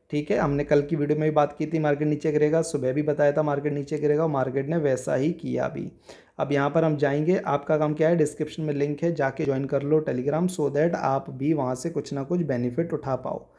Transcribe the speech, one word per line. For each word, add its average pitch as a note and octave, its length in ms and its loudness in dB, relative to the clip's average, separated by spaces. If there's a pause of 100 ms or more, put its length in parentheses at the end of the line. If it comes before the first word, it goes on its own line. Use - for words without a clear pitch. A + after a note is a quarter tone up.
(120)
ठीक D3 200 -2
है, G#3+ 60 0
हमने C#3+ 260 2
कल D3 180 4
की C#3+ 140 -2
वीडियो D3 240 0
में D#3 100 2
भी D3+ 60 0
बात D3 220 2
की D#3 100 -4
थी D#3+ 120 -2
मार्केट D3+ 280 2
नीचे D3+ 240 0
गिरेगा, D3+ 300 4
सुबह C3 320 -2
भी D3 100 0
बताया D3 280 2
था D3+ 120 2
मार्केट C#3+ 300 -2
नीचे C#3+ 260 -4
गिरेगा D3 240 2
और E3 60 0
मार्केट C3+ 400 -2
ने E3 100 0
वैसा C#3 360 0
ही C#3+ 180 2
किया B2+ 340 -4
भी। C#3+ 240 -8 (480)
अब C#3+ 120 -2
यहाँ C#3+ 180 2
पर D#3+ 140 2
हम D#3 140 2
जाएंगे, D3 400 2
आपका D3 400 0
काम D3+ 160 2
क्या D#3 160 2
है, F3 80 4
डिस्क्रिप्शन D3+ 460 -2
में D3+ 100 -2
लिंक C#3+ 300 -2
है, E3+ 120 2
जाके C3+ 300 -2
ज्वाइन C3+ 200 0
कर C#3 180 -2
लो D3+ 180 4
Telegram, C#3+ 480 0
so D3+ 220 -2
that D#3 240 2
आप C3+ 360 -2
भी C3+ 220 0
वहाँ C3 220 0
से C#3+ 140 -6
कुछ D3+ 240 -6
ना C#3 100 -4
कुछ F3+ 200 -2
बेनिफिट B2+ 500 -2
उठा C3+ 240 -2
पाओ। - 280 -8 (140)